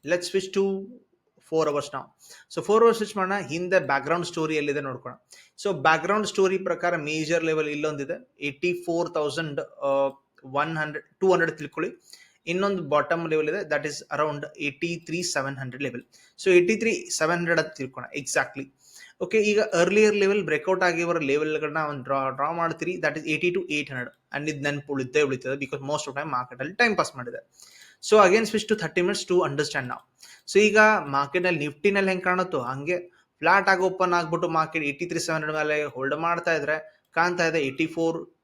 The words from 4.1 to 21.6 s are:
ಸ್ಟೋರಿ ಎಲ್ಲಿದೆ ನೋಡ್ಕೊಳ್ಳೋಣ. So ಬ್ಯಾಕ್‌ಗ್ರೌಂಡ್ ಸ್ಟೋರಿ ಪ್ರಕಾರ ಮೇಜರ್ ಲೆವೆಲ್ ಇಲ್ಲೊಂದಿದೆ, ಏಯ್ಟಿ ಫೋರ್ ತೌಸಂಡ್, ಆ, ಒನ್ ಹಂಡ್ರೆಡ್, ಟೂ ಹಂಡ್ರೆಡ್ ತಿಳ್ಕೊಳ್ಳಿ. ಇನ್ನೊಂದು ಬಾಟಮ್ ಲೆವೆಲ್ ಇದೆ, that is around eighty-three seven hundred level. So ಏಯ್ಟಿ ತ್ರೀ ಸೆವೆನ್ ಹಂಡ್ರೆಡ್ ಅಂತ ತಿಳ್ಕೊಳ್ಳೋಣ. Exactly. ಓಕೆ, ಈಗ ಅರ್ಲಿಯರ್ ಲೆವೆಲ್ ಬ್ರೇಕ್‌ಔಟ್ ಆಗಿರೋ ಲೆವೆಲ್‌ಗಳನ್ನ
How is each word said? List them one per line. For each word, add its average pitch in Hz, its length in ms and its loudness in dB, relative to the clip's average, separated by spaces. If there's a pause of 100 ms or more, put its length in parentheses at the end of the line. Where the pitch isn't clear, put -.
ಸ್ಟೋರಿ 156 300 -2
ಎಲ್ಲಿದೆ 143 280 -2
ನೋಡ್ಕೊಳ್ಳೋಣ. 123 300 -12 (440)
So 202 60 0 (180)
ಬ್ಯಾಕ್‌ಗ್ರೌಂಡ್ 175 460 2
ಸ್ಟೋರಿ 190 260 2 (100)
ಪ್ರಕಾರ 175 260 0
ಮೇಜರ್ 156 480 -2
ಲೆವೆಲ್ 156 320 0
ಇಲ್ಲೊಂದಿದೆ, 147 420 -4 (300)
ಏಯ್ಟಿ 175 260 -2 (120)
ಫೋರ್ 170 280 0
ತೌಸಂಡ್, 147 480 -2 (260)
ಆ, - 20 2 (720)
ಒನ್ 160 160 -2
ಹಂಡ್ರೆಡ್, 151 300 -6 (140)
ಟೂ 190 120 4
ಹಂಡ್ರೆಡ್ 165 280 2
ತಿಳ್ಕೊಳ್ಳಿ. 156 300 -6 (600)
ಇನ್ನೊಂದು 190 300 0 (120)
ಬಾಟಮ್ 147 280 0 (100)
ಲೆವೆಲ್ 156 200 0
ಇದೆ, 196 80 -4 (120)
that 143 180 -2
is 143 80 -10 (180)
around 147 260 -2 (240)
eighty-three 170 560 -6 (120)
seven 139 260 -2
hundred 131 260 -10
level. 123 160 -6 (380)
So - 160 0
ಏಯ್ಟಿ 180 260 6
ತ್ರೀ 220 120 0 (260)
ಸೆವೆನ್ 170 200 2
ಹಂಡ್ರೆಡ್ 170 220 2
ಅಂತ - 160 -4
ತಿಳ್ಕೊಳ್ಳೋಣ. 127 320 -10 (120)
Exactly. 135 440 -4 (580)
ಓಕೆ, 185 140 0 (140)
ಈಗ 208 80 4 (220)
ಅರ್ಲಿಯರ್ 208 420 6
ಲೆವೆಲ್ 202 260 2
ಬ್ರೇಕ್‌ಔಟ್ 180 380 0
ಆಗಿರೋ 170 420 0
ಲೆವೆಲ್‌ಗಳನ್ನ 151 640 0